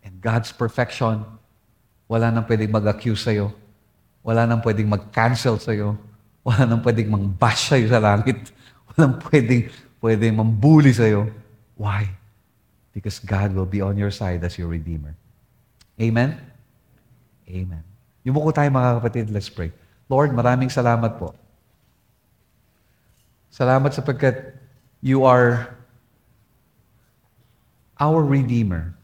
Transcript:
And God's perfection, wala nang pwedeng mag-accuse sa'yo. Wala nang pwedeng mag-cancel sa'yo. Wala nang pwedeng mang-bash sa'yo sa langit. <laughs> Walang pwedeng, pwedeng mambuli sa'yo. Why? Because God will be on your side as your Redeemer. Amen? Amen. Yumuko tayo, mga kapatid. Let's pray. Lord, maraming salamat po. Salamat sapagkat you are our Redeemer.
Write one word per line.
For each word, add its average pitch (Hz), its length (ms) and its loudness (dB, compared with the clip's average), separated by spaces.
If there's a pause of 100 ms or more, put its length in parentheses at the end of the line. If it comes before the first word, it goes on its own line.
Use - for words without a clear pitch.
And 92 160 -20
God's 113 320 -4
perfection, 113 720 -4 (800)
wala 113 240 0
nang 113 160 0
pwedeng 107 240 0
mag-accuse 107 560 -2
sa'yo. 104 240 -2 (720)
Wala 113 240 0
nang 117 160 0
pwedeng 107 240 0
mag-cancel 113 720 0
sa'yo. 104 400 -4 (460)
Wala 123 180 2
nang 113 160 2
pwedeng 110 320 0
mang-bash 101 640 0
sa'yo 117 160 2
sa 120 80 4
langit. 107 540 0 (140)
<laughs> - 260 -20
Walang 135 340 2
pwedeng, 120 400 2 (320)
pwedeng 110 400 0
mambuli 123 560 6
sa'yo. 107 320 2 (480)
Why? 101 320 -4 (840)
Because 104 260 -10
God 101 320 -2
will 95 160 -4
be 98 160 -4
on 101 140 -2
your 101 160 -2
side 90 320 -6
as 87 100 -6
your 85 160 -8
Redeemer. 80 460 -8 (840)
Amen? 117 400 0 (1080)
Amen. 90 340 -10 (400)
Yumuko 151 300 0
tayo, 147 160 2
mga 123 320 2
kapatid. 113 320 -4
Let's 104 180 -6
pray. 85 220 -8 (340)
Lord, 139 240 2
maraming 123 400 0
salamat 117 480 0
po. 85 160 -10 (2250)
Salamat 131 400 0
sapagkat 135 640 -4 (480)
you 131 240 2
are 120 480 2 (2250)
our 156 240 2
Redeemer. 113 800 0